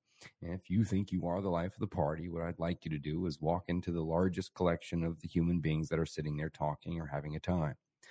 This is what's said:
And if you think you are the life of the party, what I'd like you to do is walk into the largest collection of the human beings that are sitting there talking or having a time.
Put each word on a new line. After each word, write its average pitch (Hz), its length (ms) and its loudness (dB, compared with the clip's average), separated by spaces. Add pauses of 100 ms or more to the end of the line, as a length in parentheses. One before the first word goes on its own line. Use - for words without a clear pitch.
(420)
And 85 120 -6
if - 160 -8
you 104 140 6
think 101 280 2
you 87 160 0
are 90 140 0
the 98 80 0
life 87 240 0
of - 60 -12
the 107 80 -2
party, 80 420 0
what 82 140 -4
I'd 85 160 -4
like 82 260 -2
you 80 60 -6
to 73 80 -2
do 78 260 -2
is 78 160 -2
walk 85 280 2
into 87 220 0
the 82 120 0
largest 87 500 2
collection 85 500 0
of 82 180 -2
the 85 60 -8
human 85 340 4
beings 78 280 2
that 80 100 2
are 82 60 2
sitting 76 320 -4
there 78 120 -2
talking 76 500 -4
or 78 80 -6
having 73 280 -4
a 76 40 -6
time. 80 360 0 (360)